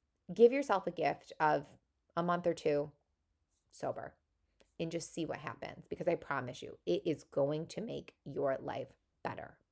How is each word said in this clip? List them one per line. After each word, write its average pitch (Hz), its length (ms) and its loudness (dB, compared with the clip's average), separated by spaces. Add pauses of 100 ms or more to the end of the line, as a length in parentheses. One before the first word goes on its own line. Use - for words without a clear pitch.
(340)
give 233 180 10
yourself 269 360 0
a 180 40 -2
gift 151 480 -2
of 151 260 4 (520)
a 170 60 0
month 175 240 2
or 170 60 4
two 147 380 0 (800)
sober - 420 -8 (680)
and 165 120 -2
just 165 220 -6
see 165 120 -4
what 147 120 -6
happens, - 500 -10
because - 200 -4
I 170 80 4
promise 131 460 -6
you, - 240 -14
it 175 200 0
is 151 200 0
going 151 420 0
to - 140 -8
make 143 320 -10 (120)
your 139 360 -2
life 131 280 -6 (340)
better. - 340 -8 (140)